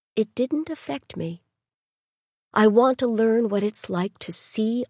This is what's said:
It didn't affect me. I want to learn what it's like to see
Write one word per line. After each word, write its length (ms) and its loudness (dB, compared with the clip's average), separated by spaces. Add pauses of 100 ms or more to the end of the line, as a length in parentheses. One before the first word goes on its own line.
(140)
It 200 -2
didn't 340 -2
affect 480 -10
me. 260 -8 (1120)
I 140 4
want 320 4
to 80 -2
learn 420 2
what 140 0
it's 260 -4
like 300 -4
to 140 -10
see 580 -2